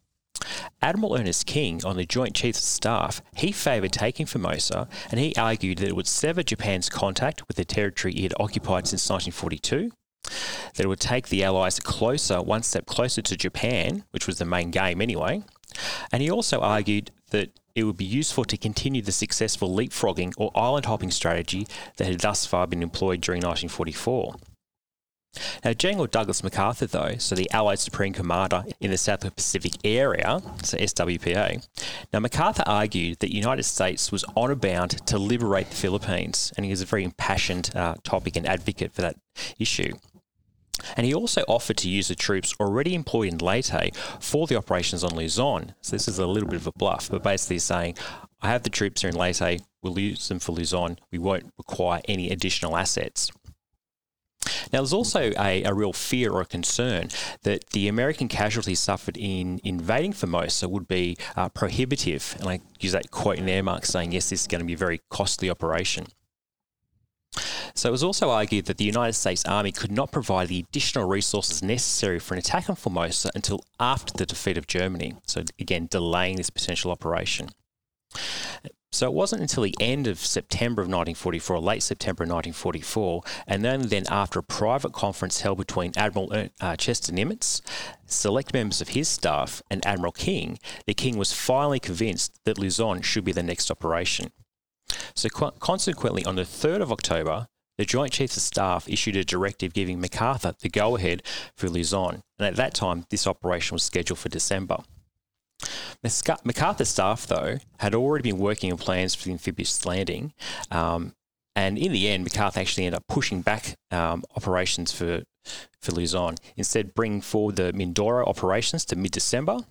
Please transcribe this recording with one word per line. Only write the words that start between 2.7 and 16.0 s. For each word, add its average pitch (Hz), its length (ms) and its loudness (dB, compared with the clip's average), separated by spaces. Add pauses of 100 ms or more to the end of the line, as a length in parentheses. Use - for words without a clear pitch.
he 190 160 2
favoured 110 400 0
taking 127 360 0
Formosa, - 600 -2 (220)
and 113 100 0
he 151 160 2
argued 110 440 2
that 98 80 2
it 92 80 -2
would 92 100 -2
sever 165 380 0
Japan's 98 460 0
contact - 580 0
with - 100 -6
the 90 80 0
territory 98 480 0
it - 80 -2
had 92 180 0
occupied 101 480 0
since - 220 0
nineteen 92 220 0
forty-two, 127 600 -2 (840)
that - 80 2
it 98 40 4
would 95 120 0
take 123 300 0
the 95 140 2
Allies 95 360 2
closer, 113 600 2
one 107 220 0
step - 240 -2
closer 117 380 0
to 95 120 -2
Japan, 113 760 0
which - 160 -4
was 95 100 -2
the 87 80 -2
main 87 240 0
game 92 320 2
anyway, 110 400 0 (720)